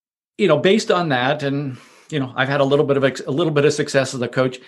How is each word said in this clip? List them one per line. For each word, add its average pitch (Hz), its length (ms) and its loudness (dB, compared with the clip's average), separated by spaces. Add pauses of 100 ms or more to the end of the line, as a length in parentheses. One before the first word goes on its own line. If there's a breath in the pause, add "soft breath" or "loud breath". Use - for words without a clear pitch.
(380)
you 208 80 2
know, 156 100 4
based 196 360 2
on 175 160 0
that, 139 340 0
and, 139 340 -4 (340 loud breath)
you 151 100 -4
know, 127 160 -6
I've 131 120 0
had 143 120 0
a 139 40 2
little 143 200 2
bit 135 120 0
of 131 60 0
ex-, 127 240 0
a 147 60 -6
little 156 200 -2
bit 143 120 2
of 147 80 4
success 139 420 -2
as 123 80 -6
a 120 60 -2
coach. 131 400 -2